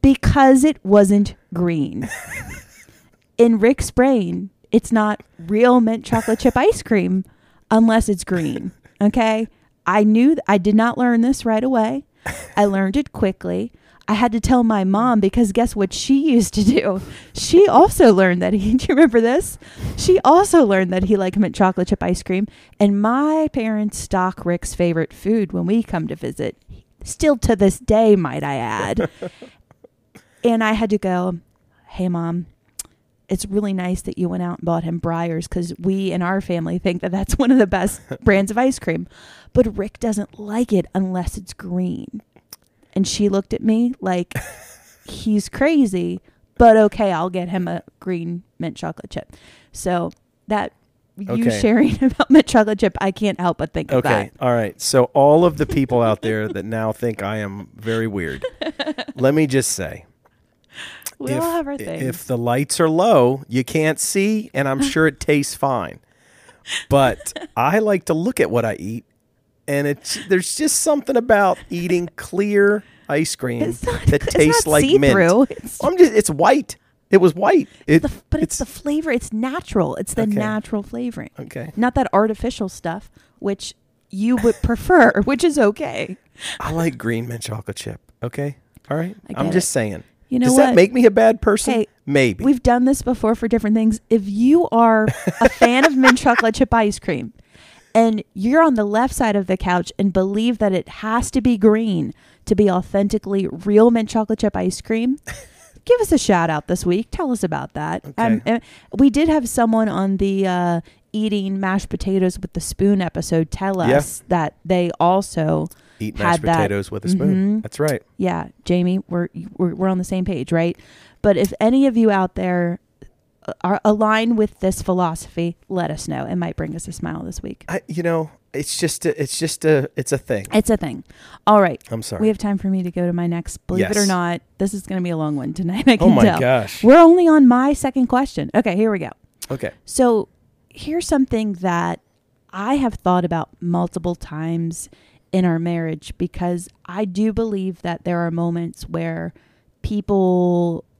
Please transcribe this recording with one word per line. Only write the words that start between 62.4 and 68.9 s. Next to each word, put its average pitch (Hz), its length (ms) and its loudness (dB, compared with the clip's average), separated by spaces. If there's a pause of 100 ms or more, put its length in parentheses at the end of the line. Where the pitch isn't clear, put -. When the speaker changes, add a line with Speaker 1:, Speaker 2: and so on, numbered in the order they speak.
Speaker 2:
are 165 100 4
low, 151 560 2
you 127 160 -2
can't 156 380 -2
see, 214 520 -2
and 139 140 -2
I'm 135 160 -2
sure 160 240 0
it 147 140 -2
tastes - 340 -2
fine. 120 460 -4 (880)
But 135 440 0 (180)
Speaker 1:
<laughs> - 60 -10
Speaker 2:
I 143 220 2
like 208 280 -2
to 165 80 -2
look 175 260 -2
at 90 100 2
what 117 140 -2
I 110 100 -4
eat, 110 300 -12 (640)